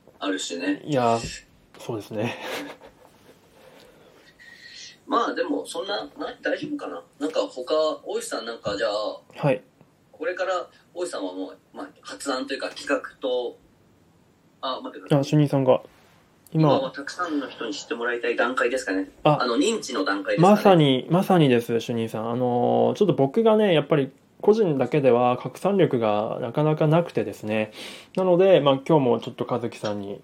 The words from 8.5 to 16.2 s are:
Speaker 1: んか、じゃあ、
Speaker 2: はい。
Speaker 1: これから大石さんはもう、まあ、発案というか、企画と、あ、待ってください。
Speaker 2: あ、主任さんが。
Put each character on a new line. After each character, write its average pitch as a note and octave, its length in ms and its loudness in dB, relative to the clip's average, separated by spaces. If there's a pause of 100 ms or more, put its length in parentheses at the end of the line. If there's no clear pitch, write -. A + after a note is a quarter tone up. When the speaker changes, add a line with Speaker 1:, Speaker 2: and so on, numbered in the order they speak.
Speaker 1:
ん A2+ 40 -14
か、 G#2 180 -6
じ F#2+ 80 -4
ゃ A2 40 0
あ、 G#2+ 320 -4 (160)
Speaker 2:
は C#3+ 160 2
い。 - 100 -4 (480)
Speaker 1:
こ - 160 -10
れ F3+ 80 -4
か F#3 100 -6
ら F3+ 240 -4 (260)
大 F3+ 80 -8
石 - 80 -6
さ - 80 -8
ん G2+ 80 -8
は F2+ 60 -10
も F#2 160 -10
う、 - 100 -20 (180)
ま - 60 -12
あ、 - 60 -14 (120)
発 - 320 -8
案 C3 140 -4
と - 80 -8
い - 20 -4
う - 40 -8
か、 - 100 -6
企 - 160 -16
画 - 160 -2 (180)
と、 A#2 380 -4 (1040)
あ、 C3 200 -6
待 - 160 -12
っ - 40 -18
て - 0 -
く - 80 -10
だ D#3 80 4
さ - 0 -
い。 C#3 40 4
Speaker 2:
あ、 C3+ 40 0
主 D#3 120 2
任 D3 120 6
さ C#3 100 0
ん C3+ 60 2
が。 B2+ 180 4 (680)